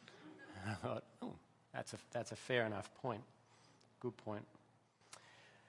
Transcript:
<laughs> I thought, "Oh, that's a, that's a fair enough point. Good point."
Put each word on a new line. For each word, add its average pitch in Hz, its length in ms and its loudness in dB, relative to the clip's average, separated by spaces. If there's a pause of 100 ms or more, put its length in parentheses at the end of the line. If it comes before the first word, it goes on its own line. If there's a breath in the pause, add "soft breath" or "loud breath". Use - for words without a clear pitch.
<laughs> - 640 -8
I 107 80 2
thought, 113 280 2 (180)
"Oh, 247 120 -4 (400)
that's 120 200 -2
a, 107 40 -4 (140)
that's 117 200 0
a 110 40 -2
fair 120 300 6
enough 101 360 0
point. 123 220 2 (760 soft breath)
Good 120 180 0
point." 104 280 -2 (1200 soft breath)